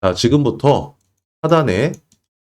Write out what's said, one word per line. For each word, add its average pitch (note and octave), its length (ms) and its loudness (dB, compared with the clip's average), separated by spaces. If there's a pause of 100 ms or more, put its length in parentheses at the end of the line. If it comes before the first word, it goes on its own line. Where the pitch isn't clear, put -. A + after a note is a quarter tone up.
자, F#2 120 0
지금부터 C3+ 800 0 (480)
하단에 D#3 480 0 (540)